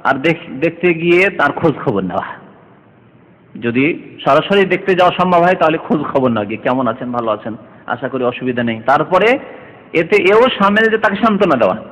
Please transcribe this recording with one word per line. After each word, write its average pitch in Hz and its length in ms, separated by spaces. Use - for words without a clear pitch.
আর 139 120
দেখ-, 156 360
দেখতে 170 420
গিয়ে 175 360
তার 175 220
খোঁজ 165 220
খবর 101 180
নেওয়া। 92 200
যদি 123 640
সরাসরি 156 400
দেখতে 185 280
যাওয়া 175 180
সম্ভব 180 180
হয় 175 140
তাহলে 160 240
খোঁজ 151 240
খবর 131 280
না 110 140
গিয়ে 107 140
কেমন 127 300
আছেন, 123 240
ভালো 117 200
আছেন, 107 240
আশা 120 220
করি 127 140
অসুবিধা 123 400
নেই। 113 220
তারপরে 180 540
এতে 180 300
এও 208 180
শামিল 220 500
যে 220 60
তাকে 214 180
সান্ত্বনা 196 400
দেওয়া। 101 220